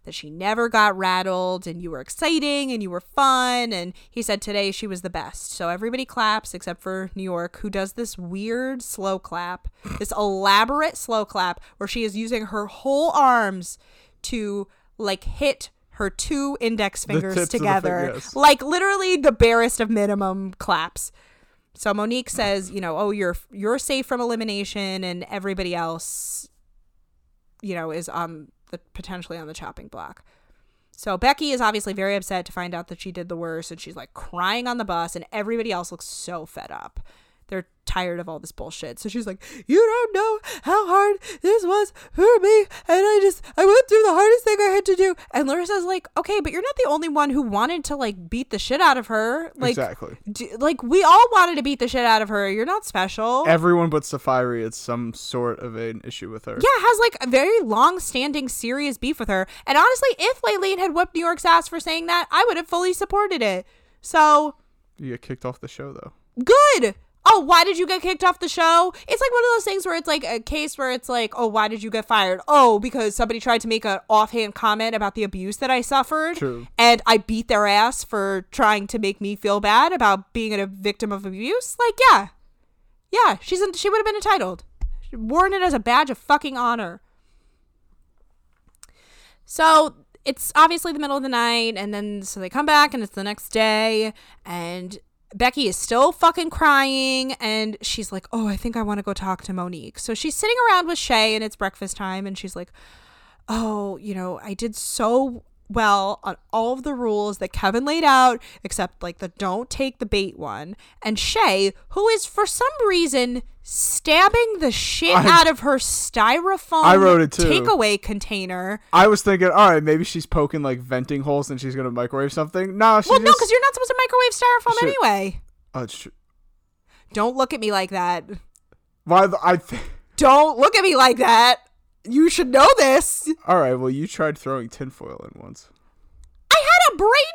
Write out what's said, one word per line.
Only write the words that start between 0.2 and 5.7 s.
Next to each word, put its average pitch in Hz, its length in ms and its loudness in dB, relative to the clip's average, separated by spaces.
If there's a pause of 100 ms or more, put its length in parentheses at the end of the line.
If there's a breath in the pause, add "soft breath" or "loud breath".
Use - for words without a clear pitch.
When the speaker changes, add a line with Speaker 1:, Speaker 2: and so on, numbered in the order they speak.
Speaker 1:
never 208 400 -2
got 214 260 4
rattled, 185 720 -2
and 170 140 -10
you 170 100 -12
were 135 100 -12
exciting, 285 680 -2
and 226 120 -6
you 185 80 -8
were 175 100 -8
fun. 247 720 0
And 180 220 -8 (160 soft breath)
he 233 100 -10
said 214 220 -4
today 202 280 -4
she 214 160 -10
was 185 140 -8
the 185 80 -12
best. - 440 -12
So 170 180 -6